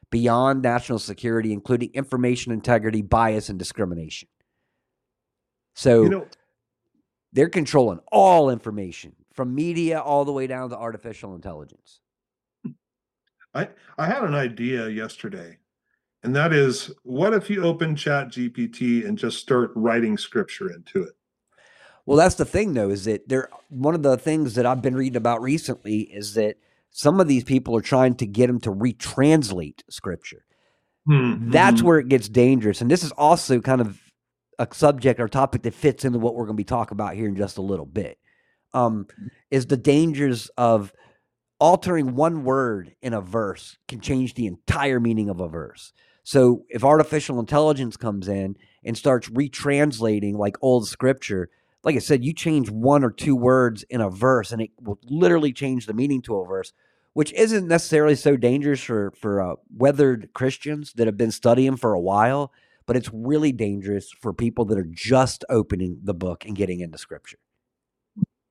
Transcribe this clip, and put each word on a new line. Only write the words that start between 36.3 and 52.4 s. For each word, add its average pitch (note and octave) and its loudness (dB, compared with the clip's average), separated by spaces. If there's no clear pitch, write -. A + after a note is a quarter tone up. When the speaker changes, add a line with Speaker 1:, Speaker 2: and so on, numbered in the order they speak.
Speaker 1:
we're A#2 -8
gonna G#2+ -8
be G#2 -4
talking A#2 -4
about G2+ -6
here G#2+ -4
in G2 -4
just G2 -4
a G2 -8
little F#2+ -6
bit, D#2 -8
um, A2+ -2
is C3 0
the C#3 0
dangers C#3+ 0
of A2+ 2
altering E3 2
one D#3+ 0
word B2 -2
in B2 -6
a G#2+ -4
verse F#2+ -8
can A#2+ -14
change C3 -4
the A#2 -4
entire C3 -2
meaning A2 0
of F2+ -6
a F2+ -6
verse. D#2+ -14
So B2 4
if A#2+ -4
artificial D3+ 2
intelligence C3+ 0
comes G2+ -6
in G2 -4
and A2+ -6
starts B2+ 0
retranslating, A#2 0
like, G2+ -2
old B2 2
scripture, A2 -4
like D#3+ 0
I A#2+ 0
said, B2+ 0
you D#3+ -2
change D3+ 0